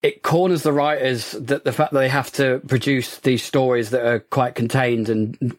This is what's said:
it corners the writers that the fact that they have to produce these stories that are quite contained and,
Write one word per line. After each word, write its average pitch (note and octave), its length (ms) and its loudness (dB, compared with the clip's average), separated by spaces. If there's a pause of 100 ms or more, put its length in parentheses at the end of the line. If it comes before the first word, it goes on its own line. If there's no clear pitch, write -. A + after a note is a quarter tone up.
it C#3+ 200 0
corners F3 400 2
the D3+ 100 2
writers C#3 600 0
that C3+ 320 -4
the C3 80 0
fact D3+ 200 0
that C#3 60 2
they C3 100 2
have C3+ 240 -2
to C3 360 0
produce C3 500 0
these B2+ 240 0
stories B2 480 0
that B2 160 0
are A#2 140 0
quite B2 340 -2
contained A#2+ 540 0
and, A2+ 500 -2